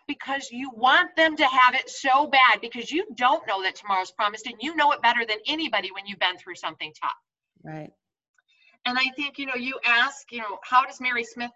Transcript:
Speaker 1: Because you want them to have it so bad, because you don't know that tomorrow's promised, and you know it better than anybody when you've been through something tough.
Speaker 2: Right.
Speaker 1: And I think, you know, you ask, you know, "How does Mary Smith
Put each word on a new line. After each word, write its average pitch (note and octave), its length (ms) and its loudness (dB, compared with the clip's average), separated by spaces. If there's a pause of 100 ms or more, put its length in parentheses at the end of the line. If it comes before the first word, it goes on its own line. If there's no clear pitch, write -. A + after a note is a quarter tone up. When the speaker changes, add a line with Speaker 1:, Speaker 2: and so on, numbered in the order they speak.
Speaker 1:
Because C#4 420 -6
you B3 240 -10
want C#4+ 420 4
them D#4+ 200 2
to D4+ 100 2
have B3+ 280 6
it C4 160 -4
so C#4 360 2
bad, B3+ 360 4
because A#3 280 -10
you F4 240 -2
don't B3+ 320 2
know F#3+ 160 -2
that F#3 120 -4
tomorrow's F#3+ 380 -4
promised, G#3+ 340 -4
and A#3 140 -12
you D4+ 140 -8
know D4 180 2
it - 100 -4
better A#3 240 2
than G#3+ 200 -4
anybody A#3 460 -4
when G3 140 -14
you've G3+ 120 -12
been F3+ 200 0
through F3+ 160 -14
something D#3 460 -10
tough. C#3+ 120 -4 (500)
Speaker 2:
Right. D#3 280 -14 (960)
Speaker 1:
And B3 120 -2
I C4 180 0
think, C#4+ 220 -8
you C#4 80 -8
know, C4 80 -6
you B3+ 320 -8
ask, A#3+ 440 0
you A#3 100 -10
know, G3+ 220 -8
"How B3+ 220 4
does C4+ 160 -12
Mary B3 240 -2
Smith A#3+ 320 -10